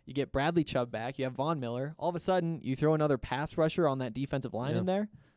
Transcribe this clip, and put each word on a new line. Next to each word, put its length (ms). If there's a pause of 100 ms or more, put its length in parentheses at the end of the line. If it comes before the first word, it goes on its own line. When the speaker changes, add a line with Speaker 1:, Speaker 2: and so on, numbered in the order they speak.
Speaker 1:
You 100
get 180
Bradley 320
Chubb 260
back. 280
You 80
have 80
Von 260
Miller. 360
All 120
of 80
a 20
sudden, 440
you 120
throw 180
another 240
pass 400
rusher 300
on 120
that 160
defensive 380
line 200
Speaker 2:
Yeah. 80
Speaker 1:
in 60
there. 220 (280)